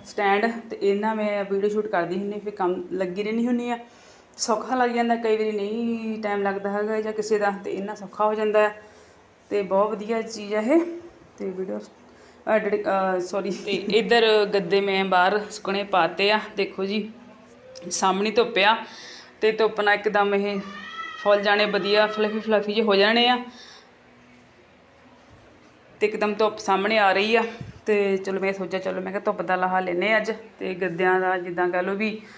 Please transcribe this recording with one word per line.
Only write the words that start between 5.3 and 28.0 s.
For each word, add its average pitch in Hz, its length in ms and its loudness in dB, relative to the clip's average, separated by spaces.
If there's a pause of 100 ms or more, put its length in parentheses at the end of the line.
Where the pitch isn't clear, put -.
ਵਾਰੀ 214 140 -2
ਨਹੀਂ 220 720 -4
ਟਾਈਮ 202 200 -2
ਲੱਗਦਾ 196 280 -2
ਹੈਗਾ 214 300 -2
ਜਾਂ 214 120 -4
ਕਿਸੇ 214 260 0
ਦਾ, 202 120 2
ਤੇ 196 200 -8
ਇਹਨਾਂ 202 240 -6
ਸੌਖਾ 208 300 -4
ਹੋ 214 80 2
ਜਾਂਦਾ 214 320 4
ਆ। 208 60 0 (760)
ਤੇ 202 120 0
ਬਹੁਤ 196 300 2
ਵਧੀਆ 220 300 -4
ਚੀਜ਼ 208 340 -8
ਆ 214 60 2
ਇਹ। 320 240 4 (520)
ਤੇ 196 120 -8
ਵੀਡੀਓ 190 300 -6 (680)
ਐਡਿਟ, 208 380 0
ਅਹ, 190 340 0
ਸੌਰੀ। 202 320 -4
ਤੇ 196 200 -6
ਇੱਧਰ 214 840 4
ਗੱਦੇ 196 280 2
ਮੈਂ 190 240 0
ਬਾਹਰ 190 460 4
ਸੁੱਕਣੇ 196 320 -4
ਪਾਤੇ 190 480 2
ਆ। 214 80 4 (180)
ਦੇਖੋ 190 280 -4
ਜੀ 208 260 -4 (800)
ਸਾਹਮਣੇ 196 400 0
ਧੁੱਪ 214 260 2
ਆ, 208 200 4 (640)
ਤੇ 220 100 4
ਧੁੱਪ 214 300 0
ਨਾਲ 208 120 4
ਇੱਕਦਮ 202 420 2
ਇਹ 202 240 -2 (640)
ਫੁੱਲ 202 180 6
ਜਾਣੇ, 208 240 4
ਵਧੀਆ 202 420 2
ਫਲੱਫੀ 214 320 -2
ਫਲੱਫੀ 208 340 2
ਜਿਹੇ 220 120 2
ਹੋ 202 100 6
ਜਾਣੇ 226 320 6
ਆ। 247 120 2 (2500)
ਤੇ 214 80 2
ਇੱਕਦਮ 208 260 -2
ਧੁੱਪ 214 240 0
ਸਾਹਮਣੇ 196 400 0
ਆ 202 140 4
ਰਹੀ 208 240 2
ਆ। 220 80 2 (420)
ਤੇ 202 320 2